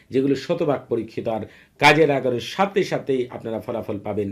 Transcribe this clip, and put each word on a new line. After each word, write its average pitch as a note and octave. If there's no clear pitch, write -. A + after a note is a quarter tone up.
যেগুলো C3+
শতভাগ D3+
পরীক্ষিত। A2+
আর A2
কাজে D3+
লাগানোর B2+
সাথে G3
সাথেই C3
আপনারা A2
ফলাফল A2
পাবেন G2+